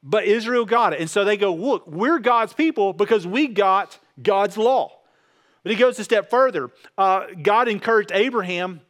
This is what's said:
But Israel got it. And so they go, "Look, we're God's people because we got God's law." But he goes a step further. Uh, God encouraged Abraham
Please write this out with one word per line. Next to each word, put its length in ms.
But 240
Israel 400
got 260
it. 80
And 100
so 140
they 140
go, 160
"Look, 320
we're 340
God's 340
people 400
because 340
we 180
got 540
God's 360
law." 400
But 100
he 60
goes 220
a 40
step 280
further. 400
Uh, 300
God 260
encouraged 440
Abraham 800